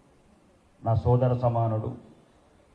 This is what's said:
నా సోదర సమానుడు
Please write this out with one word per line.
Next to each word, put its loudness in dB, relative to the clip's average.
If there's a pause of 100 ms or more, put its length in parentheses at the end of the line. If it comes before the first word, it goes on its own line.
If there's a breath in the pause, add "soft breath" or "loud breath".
(840)
నా 2
సోదర 2
సమానుడు -2 (800)